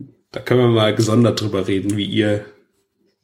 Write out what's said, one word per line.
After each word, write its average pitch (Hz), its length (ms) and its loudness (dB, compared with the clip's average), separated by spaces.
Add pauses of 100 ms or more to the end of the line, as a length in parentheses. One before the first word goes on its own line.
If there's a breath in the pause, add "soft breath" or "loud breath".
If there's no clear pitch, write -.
(320)
da - 80 -12
können 123 200 2
wir 120 80 4
mal 107 260 2
gesondert 110 480 2
drüber 98 260 -4
reden, 101 300 -2
wie 98 80 -4
ihr 104 400 -2 (760)